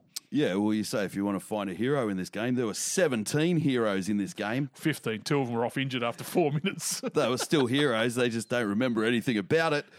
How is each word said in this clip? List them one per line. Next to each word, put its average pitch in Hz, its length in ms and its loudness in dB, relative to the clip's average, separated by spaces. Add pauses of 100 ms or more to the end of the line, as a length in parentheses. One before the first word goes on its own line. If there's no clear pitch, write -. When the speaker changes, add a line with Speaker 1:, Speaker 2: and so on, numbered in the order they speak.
(320)
Speaker 1:
Yeah, 120 240 2
well, 104 180 2
you 107 100 0
say 101 220 -2
if 85 80 -6
you 98 100 -2
wanna 101 160 0
find 101 300 -4
a 90 60 -6
hero 123 340 0
in 98 80 -2
this 92 140 -6
game, 120 240 -2
there 123 100 0
were 104 80 -2
seventeen 151 840 0
heroes 113 520 2
in 104 80 2
this 95 160 -2
game. 120 400 -4
Speaker 2:
Fifteen. 113 480 -2
Two 143 180 0
of 135 100 0
them 120 60 -2
were 117 120 0
off 113 100 -4
injured 131 260 -2
after 117 200 -4
four 151 280 2
<laughs> 151 120 -2
minutes. - 380 -4 (120)
Speaker 1:
They 135 160 2
were 123 80 0
still 135 300 2
heroes. 123 480 2
They 123 140 2
just 113 200 -4
don't 120 180 0
remember 110 360 2
anything 117 340 2
about 156 360 2
it. 147 120 -2 (140)